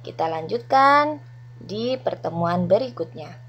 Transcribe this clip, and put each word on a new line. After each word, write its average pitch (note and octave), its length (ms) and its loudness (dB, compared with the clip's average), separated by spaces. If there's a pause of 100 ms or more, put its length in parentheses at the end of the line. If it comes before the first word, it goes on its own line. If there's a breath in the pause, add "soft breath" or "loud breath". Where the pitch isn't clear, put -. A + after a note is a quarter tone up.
kita - 240 -4
lanjutkan C4+ 960 2 (400)
di A3 320 -6
pertemuan E3+ 720 -2
berikutnya. E3+ 800 -2